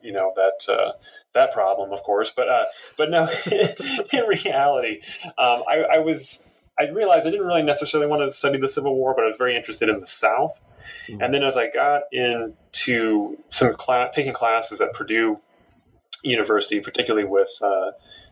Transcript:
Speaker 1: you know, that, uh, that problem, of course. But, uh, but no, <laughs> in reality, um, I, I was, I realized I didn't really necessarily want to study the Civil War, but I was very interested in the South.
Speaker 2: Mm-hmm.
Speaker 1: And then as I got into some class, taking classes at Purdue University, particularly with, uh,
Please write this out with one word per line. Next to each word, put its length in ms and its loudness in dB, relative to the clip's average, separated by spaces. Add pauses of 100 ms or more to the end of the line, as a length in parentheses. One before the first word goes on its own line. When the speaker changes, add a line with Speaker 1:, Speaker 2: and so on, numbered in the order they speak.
Speaker 1:
you 80 -12
know, 240 -2
that, 360 0
uh, 200 0 (420)
that 200 4
problem, 380 0
of 120 -10
course. 320 0
But, 140 0
uh, 160 2 (300)
but 140 0
no, 200 2 (160)
<laughs> 60 -2 (600)
in 140 2
reality, 760 0 (360)
um, 300 2
I, 180 2 (100)
I 40 6
was, 480 -4 (300)
I 120 0
realized 360 4
I 60 0
didn't 160 -2
really 160 2
necessarily 440 0
want 140 2
to 100 0
study 280 0
the 100 0
Civil 260 -2
War, 200 2
but 80 2
I 40 2
was 100 -2
very 180 0
interested 340 -2
in 100 0
the 80 -10
South. 540 0 (460)
Speaker 2:
Mm-hmm. 140 -8
Speaker 1:
And 120 0
then 100 2
as 140 0
I 120 0
got 420 0
into 1300 -2 (120)
some 240 2
class, 380 -2
taking 220 -2
classes 480 -2
at 120 0
Purdue 460 0 (840)
University, 580 0
particularly 480 -2
with, 220 2 (120)
uh, 300 0 (400)